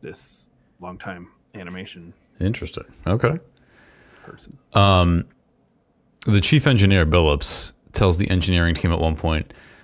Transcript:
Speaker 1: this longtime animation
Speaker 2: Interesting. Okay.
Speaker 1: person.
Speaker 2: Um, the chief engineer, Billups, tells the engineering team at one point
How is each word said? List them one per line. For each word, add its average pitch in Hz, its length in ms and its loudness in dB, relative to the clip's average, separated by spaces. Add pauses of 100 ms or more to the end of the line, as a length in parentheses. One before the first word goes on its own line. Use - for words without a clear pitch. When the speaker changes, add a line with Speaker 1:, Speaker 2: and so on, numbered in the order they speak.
Speaker 1:
this - 480 -20 (300)
longtime 90 480 -16 (260)
animation 90 580 -16 (260)
Speaker 2:
Interesting. - 460 -6 (220)
Okay. 120 320 -2 (840)
Speaker 1:
person. - 320 -20 (180)
Speaker 2:
Um, 90 500 4 (1000)
the 101 140 2
chief 143 260 2
engineer, 98 400 4
Billups, 78 680 0 (200)
tells 90 260 2
the - 120 -2
engineering 85 440 2
team 85 180 -2
at 82 80 0
one 80 160 -2
point 80 360 -4 (320)